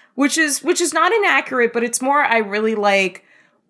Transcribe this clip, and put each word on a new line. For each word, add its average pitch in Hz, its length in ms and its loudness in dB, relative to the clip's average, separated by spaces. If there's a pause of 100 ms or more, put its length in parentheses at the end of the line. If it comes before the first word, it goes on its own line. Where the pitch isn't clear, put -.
(160)
which 277 220 0
is, 302 260 -2
which 339 160 0
is 330 140 -2
not 330 180 2
inaccurate, 269 600 0
but 233 100 -2
it's 240 180 -4
more, 277 220 0
I 226 140 0
really 214 380 -2
like 196 500 0 (440)